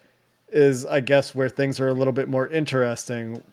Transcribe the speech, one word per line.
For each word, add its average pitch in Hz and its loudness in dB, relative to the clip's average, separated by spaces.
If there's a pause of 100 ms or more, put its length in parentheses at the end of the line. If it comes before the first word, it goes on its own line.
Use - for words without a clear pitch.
(520)
is, 139 4
I 147 0
guess, 139 2
where 131 -2
things 135 -4
are 135 0
a 131 0
little 131 0
bit 131 -2
more 131 -2
interesting. 120 -2 (120)